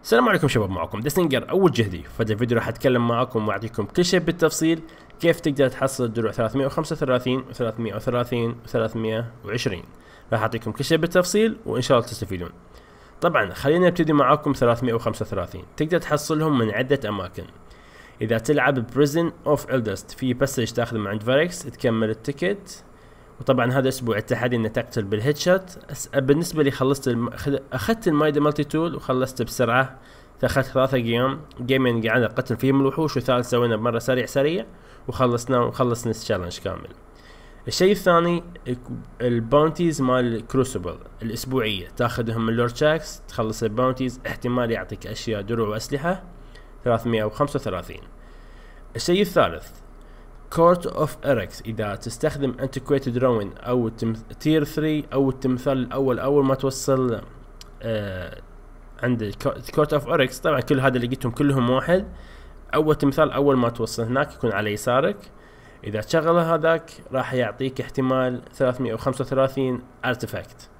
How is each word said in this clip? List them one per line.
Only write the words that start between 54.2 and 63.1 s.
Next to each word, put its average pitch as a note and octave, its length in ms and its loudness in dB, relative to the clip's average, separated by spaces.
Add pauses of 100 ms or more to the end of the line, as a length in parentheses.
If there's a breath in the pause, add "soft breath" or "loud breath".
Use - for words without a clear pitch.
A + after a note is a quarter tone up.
تير D#3 240 2
ثري D3+ 500 -2
أو C3+ 160 2
التمثال C3 480 0
الأول، B2 420 0
أول C#3 260 4
ما C3 100 4
توصل، C3 680 0 (600)
آه، G2+ 600 -6 (600)
عند A#2+ 200 0
الكو-، G#2+ 340 -4 (140)
Court D3+ 280 2
of C3 40 -4
Erex. C#3+ 380 0
طبعًا D3+ 180 2
كل C3 200 2
هذا C3 160 4
اللي A#2+ 120 0
قلتهم B2 240 -2
كلهم C3+ 380 2
واحد. E3+ 380 2 (640 loud breath)
أول D3+ 220 4
تمثال D3 360 2